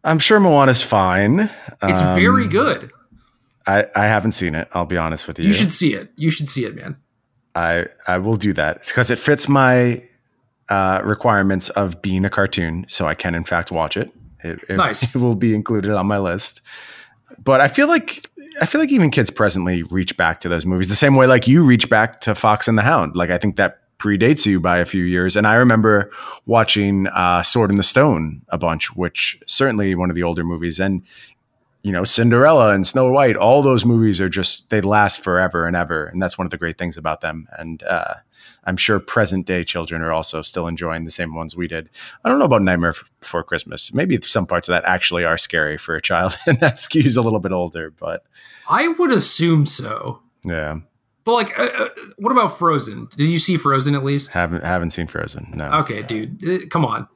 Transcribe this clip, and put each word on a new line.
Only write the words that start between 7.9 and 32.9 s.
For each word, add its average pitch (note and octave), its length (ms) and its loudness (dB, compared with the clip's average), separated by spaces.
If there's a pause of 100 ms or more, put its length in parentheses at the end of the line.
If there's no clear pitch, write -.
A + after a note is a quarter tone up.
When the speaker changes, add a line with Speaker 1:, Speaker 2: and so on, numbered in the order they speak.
Speaker 1:
I F2+ 120 0
will G#2+ 180 -2
do G2+ 160 -2
that. D#2 240 -2
It's - 160 -12
'cause A#2+ 180 0
it A#2 80 0
fits D3 300 0
my, B2+ 540 4 (640)
uh, F#2+ 360 0
requirements G2+ 680 0
of F#2+ 300 -4
being F#2+ 240 -2
a G2 60 -2
cartoon, F2 580 -4
so - 200 -4
I D#2+ 60 -2
can, F2 200 -4
in E2+ 100 -4
fact, E2+ 280 -4
watch E2 240 -4
it. - 160 -6 (320)
It, E2+ 240 -10
it, F#2+ 80 -4
Speaker 2:
Nice. G#2+ 260 -2
Speaker 1:
<laughs> A#2+ 120 -4
it C3 40 -2
will A#2+ 160 2
be A2 200 0
included G#2 380 -2
on G2 140 0
my G#2 120 0
list. F#2+ 420 -6 (840)
But F#3 180 4
I - 60 6
feel C#4+ 220 2
like, - 360 -2 (360)
I D#3+ 60 0
feel D4+ 140 0
like C#4+ 120 2
even F3+ 180 4
kids A#2+ 200 0
presently F2+ 520 0
reach F2+ 340 -4
back E2 240 0
to F2+ 80 -6
those E2+ 160 -2
movies F#2 240 0
the G#2 60 -2
same C#3 220 6
way, C3 100 8
like, B2+ 220 4
you D#3+ 160 6
reach B2 260 6
back A2+ 320 2
to A2 120 -2
Fox G#2+ 340 2
and A2 100 2
the G#2 40 2
Hound. G#2 340 0
Like, F2 140 -2
I F2 80 0
think G2+ 180 -2
that G2 240 -2 (180)
predates A2 480 2
you F#2+ 140 2
by F2+ 180 2
a F2 60 2
few F#2+ 200 -2
years. F2+ 320 0
And G#2 100 2
I G#2+ 80 4
remember A2 560 4 (340)
watching, G2+ 640 2
uh, F2+ 340 0
Sword G#2+ 280 2
in G2+ 60 2
the G2 60 2
Stone D#2+ 680 0
a F2 80 -4
bunch, E2 360 -4
which - 520 -6
certainly G#2 480 0
one F2+ 160 0
of E2 60 -4
the F2 60 -2
older E2+ 220 -2
movies. E2+ 340 -6
And, F#2+ 240 -2 (800)
you G2+ 100 -4
know, F2+ 120 -2
Cinderella A#2+ 720 6
and F#2+ 120 0
Snow C3 240 0